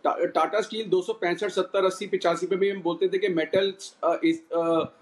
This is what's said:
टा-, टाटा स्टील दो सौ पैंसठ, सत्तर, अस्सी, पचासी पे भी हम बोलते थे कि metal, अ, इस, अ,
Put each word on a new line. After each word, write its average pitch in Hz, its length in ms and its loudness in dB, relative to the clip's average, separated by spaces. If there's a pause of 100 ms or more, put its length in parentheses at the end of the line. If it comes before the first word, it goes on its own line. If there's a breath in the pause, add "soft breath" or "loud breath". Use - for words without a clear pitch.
टा-, 170 300 0
टाटा 170 260 2
स्टील 220 260 -6
दो 185 160 2
सौ 220 100 -4
पैंसठ, 175 360 -2
सत्तर, 185 360 0
अस्सी, 190 220 -2
पचासी 180 400 0
पे 185 100 0
भी 196 140 2
हम 196 120 -4
बोलते 175 260 0
थे 190 100 -2
कि 202 100 0
metal, 190 460 0 (300)
अ, 160 200 2
इस, 165 260 0
अ, 165 340 0 (180)